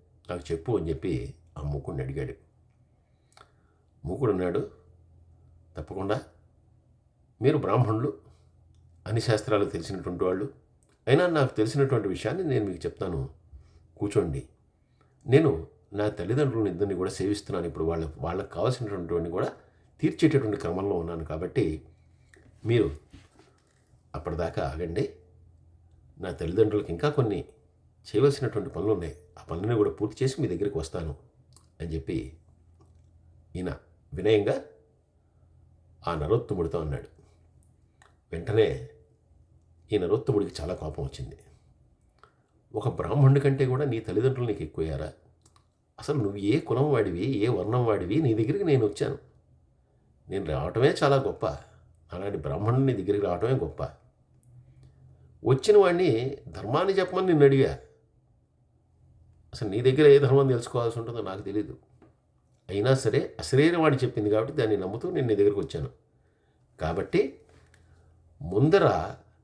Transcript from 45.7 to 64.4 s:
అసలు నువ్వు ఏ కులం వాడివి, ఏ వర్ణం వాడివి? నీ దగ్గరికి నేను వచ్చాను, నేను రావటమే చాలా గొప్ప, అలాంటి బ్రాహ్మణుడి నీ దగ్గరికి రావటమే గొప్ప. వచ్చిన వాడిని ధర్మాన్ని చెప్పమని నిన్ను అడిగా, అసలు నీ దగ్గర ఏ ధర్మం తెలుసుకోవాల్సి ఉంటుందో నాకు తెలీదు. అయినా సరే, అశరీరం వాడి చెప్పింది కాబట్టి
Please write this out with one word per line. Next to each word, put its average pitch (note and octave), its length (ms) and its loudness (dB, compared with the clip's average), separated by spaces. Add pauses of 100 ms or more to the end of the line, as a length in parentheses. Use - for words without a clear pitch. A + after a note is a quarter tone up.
అసలు D3+ 180 -2
నువ్వు G2+ 200 -2
ఏ G#2 220 2
కులం C#3 320 0
వాడివి, G2 340 0
ఏ A#2 220 0
వర్ణం A#2 380 0
వాడివి? G2+ 360 0
నీ B2+ 120 4
దగ్గరికి A2+ 300 0
నేను C3+ 220 4
వచ్చాను, - 320 -2 (1120)
నేను G2 160 -6
రావటమే D#2 440 0 (140)
చాలా C#3+ 120 4
గొప్ప, A2 300 -2 (680)
అలాంటి F#2+ 240 -6
బ్రాహ్మణుడి A2 560 0
నీ G2 100 -4
దగ్గరికి G2+ 220 0
రావటమే F2+ 260 0
గొప్ప. D#2 320 -4 (1600)
వచ్చిన C3+ 320 6
వాడిని E3+ 600 4 (100)
ధర్మాన్ని D#3+ 460 -2
చెప్పమని F#3 340 0
నిన్ను D3+ 180 6
అడిగా, C3 340 4 (1700)
అసలు G#2+ 160 -6
నీ G2+ 120 -2
దగ్గర C3+ 260 8
ఏ C#3 120 12
ధర్మం C3+ 280 6
తెలుసుకోవాల్సి A#2 520 -2
ఉంటుందో A#2 220 -8
నాకు G2 200 -8
తెలీదు. G2 360 -6 (920)
అయినా G#2 260 2
సరే, A#2+ 440 0
అశరీరం E3 420 2
వాడి D3+ 140 4
చెప్పింది A#2 340 0
కాబట్టి A2 240 0